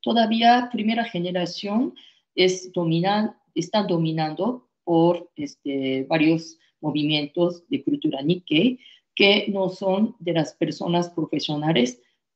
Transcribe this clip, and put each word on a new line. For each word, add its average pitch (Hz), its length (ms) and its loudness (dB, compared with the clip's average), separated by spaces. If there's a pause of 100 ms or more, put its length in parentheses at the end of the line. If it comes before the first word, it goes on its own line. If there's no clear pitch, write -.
todavía 233 720 4
primera 220 320 0
generación 185 880 -4 (400)
es 185 380 2
domina-, 185 640 0 (160)
está 175 280 -2
dominando 165 840 -2 (160)
por, 170 520 2
este, 135 680 -4
varios 160 540 0 (220)
movimientos 151 880 -2
de - 160 -4
cultura - 380 -2
Nikkei 202 560 0 (360)
que 202 340 4
no 190 200 -2
son 196 520 -2
de 170 120 -4
las 156 220 -2
personas 170 560 -2
profesionales 160 920 -2 (360)